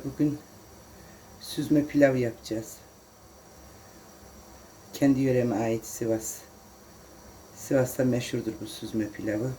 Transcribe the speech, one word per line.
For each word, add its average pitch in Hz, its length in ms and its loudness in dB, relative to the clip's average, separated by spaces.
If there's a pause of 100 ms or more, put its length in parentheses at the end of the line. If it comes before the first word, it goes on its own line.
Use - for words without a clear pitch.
bugün 147 340 0 (1000)
süzme 147 460 2
pilav 139 300 6
yapacağız. 117 640 -4 (2250)
Kendi 139 260 4
yöreme 123 360 2
ait 113 300 -2
Sivas. - 520 -4 (1200)
Sivas'ta 131 500 0
meşhurdur 120 560 -2
bu 110 60 -10
süzme 107 420 -6
pilavı. 107 500 -4